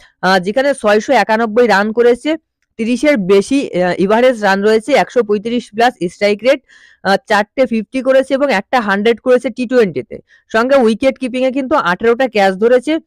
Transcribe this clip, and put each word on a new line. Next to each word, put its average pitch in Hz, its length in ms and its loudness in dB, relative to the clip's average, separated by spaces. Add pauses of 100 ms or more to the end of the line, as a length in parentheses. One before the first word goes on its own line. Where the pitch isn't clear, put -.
(220)
আহ, 190 160 2
যেখানে 247 360 -2
ছয়শো 214 380 0
একানব্বই 226 540 0
রান 208 260 0
করেছে, 240 440 0 (400)
তিরিশের 247 400 0
বেশি, 196 680 0
আহ, 180 100 0
এভারেজ 220 500 0
রান 196 200 0
রয়েছে, 220 300 0
একশো 254 300 0
পঁয়ত্রিশ 214 520 -4
প্লাস 233 200 0 (160)
স্ট্রাইক 208 320 -2
রেট, 262 180 2 (420)
আহ, 196 140 0 (120)
চারটে 214 380 0
ফিফটি 226 360 -4
করেছে 269 320 0
এবং 277 180 0
একটা 208 280 -2
হান্ড্রেড 208 400 -2
করেছে 254 300 0
টি 247 160 -6
টোয়েন্টিতে। 208 520 -2 (340)
সঙ্গে 247 240 0
উইকেট 254 420 0
কিপিংয়ে 254 320 -4
কিন্তু 262 240 -4
আঠেরোটা 233 540 0
ক্যাচ 196 260 0
ধরেছে 247 520 0